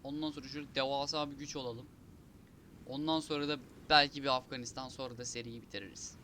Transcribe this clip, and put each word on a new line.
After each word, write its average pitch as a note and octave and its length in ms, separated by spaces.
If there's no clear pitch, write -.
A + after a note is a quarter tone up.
Ondan D3+ 260
sonra C#3+ 180
şöyle C#3+ 260
devasa C#3 560
bir C#3+ 60
güç D3 200
olalım. B2 300
Ondan D#3 340
sonra D3 280
da D3 100
belki C#3+ 320
bir C3+ 140
Afganistan, B2+ 520
sonra B2+ 300
da B2 60
seriyi A#2 380
bitiririz. - 600